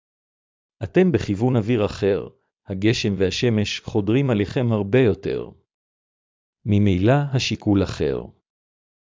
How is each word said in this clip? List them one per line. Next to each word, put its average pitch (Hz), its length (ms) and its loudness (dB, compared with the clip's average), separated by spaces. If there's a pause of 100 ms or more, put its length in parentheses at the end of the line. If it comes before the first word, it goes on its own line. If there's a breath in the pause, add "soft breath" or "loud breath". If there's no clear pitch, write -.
(840)
אתם 180 280 2
בכיוון 113 440 0
אוויר 107 300 0
אחר, 95 420 -2 (380)
הגשם 104 520 0
והשמש 104 640 0
חודרים 113 500 0
עליכם 117 420 0
הרבה 104 280 0
יותר. 65 500 0 (1160)
ממילא 101 480 2 (200)
השיקול 104 500 0
אחר. 67 400 -4 (920)